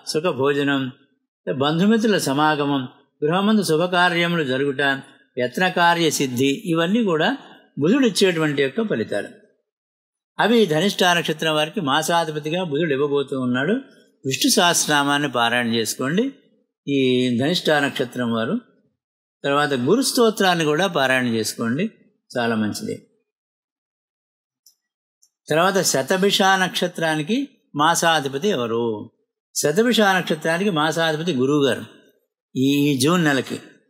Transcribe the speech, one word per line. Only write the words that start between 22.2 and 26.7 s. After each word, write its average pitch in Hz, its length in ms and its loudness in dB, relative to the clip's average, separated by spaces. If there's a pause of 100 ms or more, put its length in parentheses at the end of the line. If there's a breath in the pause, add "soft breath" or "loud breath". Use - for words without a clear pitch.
చాలా 117 180 0
మంచిది. 104 500 -6 (2500)
తర్వాత 180 320 2
శతభిష 190 600 0
నక్షత్రానికి 180 1080 0 (260)